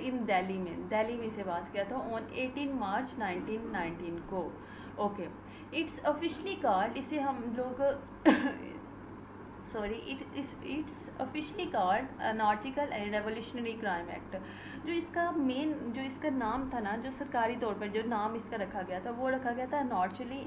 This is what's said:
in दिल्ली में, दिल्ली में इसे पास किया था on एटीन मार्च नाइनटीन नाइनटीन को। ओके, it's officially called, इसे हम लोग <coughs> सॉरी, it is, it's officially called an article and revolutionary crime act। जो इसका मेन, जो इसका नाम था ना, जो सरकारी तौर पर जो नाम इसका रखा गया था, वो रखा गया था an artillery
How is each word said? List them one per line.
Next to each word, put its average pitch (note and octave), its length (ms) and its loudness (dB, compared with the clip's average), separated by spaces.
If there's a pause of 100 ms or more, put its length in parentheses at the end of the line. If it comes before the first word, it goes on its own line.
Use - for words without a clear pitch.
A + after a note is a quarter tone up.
in A#3+ 180 0
दिल्ली F#3+ 300 4
में, F3 320 -4
दिल्ली A3 280 2
में A3+ 100 -2
इसे G#3 160 -4
पास F#3 280 -2
किया G3+ 200 2
था B3+ 180 -2
on A3 280 -4
एटीन C4+ 420 0
मार्च A3 400 0
नाइनटीन G#3+ 520 0
नाइनटीन E3+ 460 -2 (120)
को। F#3 120 0 (640)
ओके, G3+ 240 0 (540)
it's - 320 -4
officially E4+ 500 -2
called, G#3+ 340 4
इसे C#4+ 220 -2
हम C4+ 240 0 (140)
लोग B3+ 240 0 (460)
<coughs> - 400 6 (1040)
सॉरी, G#3+ 260 0 (140)
it C4+ 80 -6 (180)
is, C4+ 140 -4 (140)
it's D4+ 280 -2 (280)
officially D4+ 480 -4
called G#3+ 360 4 (220)
an A3 120 2
article C4 560 2
and G#3 180 0
revolutionary A3 680 -2
crime F3+ 340 0
act। - 200 -8 (500)
जो E4+ 80 0
इसका E4+ 380 2
मेन, C#4+ 420 2 (220)
जो C4 60 -2
इसका C4+ 280 0
नाम C4 440 2
था B3 60 2
ना, G#3 180 0
जो C4 140 -4
सरकारी B3 520 2
तौर G#3+ 160 2
पर G#3 160 -2
जो A3 140 2
नाम A3 260 2
इसका A3+ 220 -4
रखा G3 240 -2
गया F3+ 240 -2
था, A#3+ 60 -2
वो B3+ 180 0
रखा B3+ 220 2
गया B3+ 160 0
था C#4+ 160 2
an B3 160 2
artillery B3 480 0